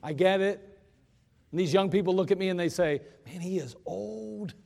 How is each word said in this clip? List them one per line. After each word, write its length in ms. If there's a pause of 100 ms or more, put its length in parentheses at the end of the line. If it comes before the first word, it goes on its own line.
I 120
get 260
it. 400 (720)
And 80
these 140
young 180
people 240
look 160
at 60
me 100
and 120
they 100
say, 320 (240)
"Man, 160
he 180
is 160 (100)
old." 680 (120)